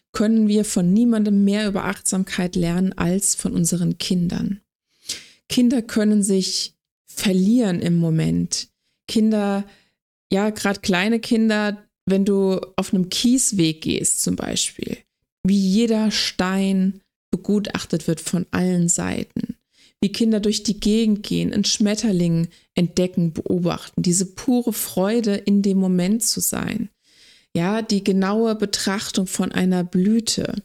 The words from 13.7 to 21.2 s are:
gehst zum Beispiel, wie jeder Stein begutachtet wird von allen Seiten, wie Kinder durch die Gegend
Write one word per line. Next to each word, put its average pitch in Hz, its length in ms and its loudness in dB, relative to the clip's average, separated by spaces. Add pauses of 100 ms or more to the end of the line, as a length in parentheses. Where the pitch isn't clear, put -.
gehst - 420 -2
zum - 140 -2
Beispiel, - 640 -6 (460)
wie 196 140 4
jeder 214 520 2
Stein 190 880 0 (280)
begutachtet 202 800 -2
wird 165 140 -2
von 180 300 -2
allen 180 360 2
Seiten, - 720 -4 (420)
wie 202 120 0
Kinder 220 300 0
durch 214 220 -2
die - 180 -4
Gegend 214 420 2